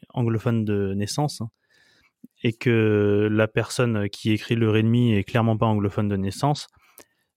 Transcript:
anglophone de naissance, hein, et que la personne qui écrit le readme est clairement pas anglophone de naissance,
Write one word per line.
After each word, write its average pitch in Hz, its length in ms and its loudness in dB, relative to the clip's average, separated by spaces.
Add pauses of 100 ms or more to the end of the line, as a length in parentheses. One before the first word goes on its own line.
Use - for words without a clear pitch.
anglophone 113 560 0
de 101 300 -2
naissance, 107 460 -4
hein, 113 80 -8 (920)
et 117 100 0
que 107 800 2
la 110 160 2
personne 110 600 -2
qui - 220 -4
écrit 107 240 -2
le 113 160 2
readme 110 240 2
est 117 280 2
clairement 113 320 0
pas 113 120 0
anglophone 104 400 0
de 101 80 -2
naissance, 98 520 -4 (680)